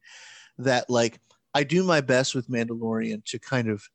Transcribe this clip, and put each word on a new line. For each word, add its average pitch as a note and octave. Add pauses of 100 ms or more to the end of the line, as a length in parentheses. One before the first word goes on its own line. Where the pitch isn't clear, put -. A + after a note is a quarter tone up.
(600)
That, B2+
like, A#2+ (340)
I D3
do E3
my E3+
best C3
with B2+
Mandalorian A2+
to A#2+
kind B2
of G#2 (120)